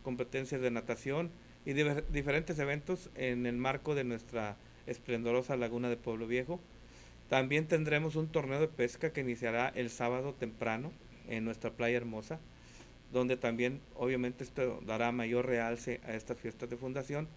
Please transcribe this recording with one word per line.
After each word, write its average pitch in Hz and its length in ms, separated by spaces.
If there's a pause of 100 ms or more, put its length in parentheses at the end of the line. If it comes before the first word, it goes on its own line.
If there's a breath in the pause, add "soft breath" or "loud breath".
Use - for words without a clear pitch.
competencias 131 580
de 127 100
natación 135 580 (340 loud breath)
y 143 100
diver-, 147 380
diferentes 147 460
eventos 147 560
en 123 320
el 120 100
marco 131 380
de 143 100
nuestra 113 540 (300 loud breath)
esplendorosa 123 720
laguna 120 320
de 117 80
Pueblo 113 280
Viejo. 127 340 (720 loud breath)
También 135 380
tendremos 156 480
un 156 120
torneo 143 320
de 156 80
pesca 151 440
que 143 100
iniciará 120 540
el 120 160
sábado 127 420
temprano 113 580 (360)
en 113 180
nuestra 113 240
playa 120 280
hermosa, 117 420 (760 loud breath)
donde 127 240
también, 123 420 (160)
obviamente, 127 480
esto 127 440
dará 113 240
mayor 120 340
realce 117 580
a 113 120
estas 120 240
fiestas 123 300
de 123 80
fundación. 135 600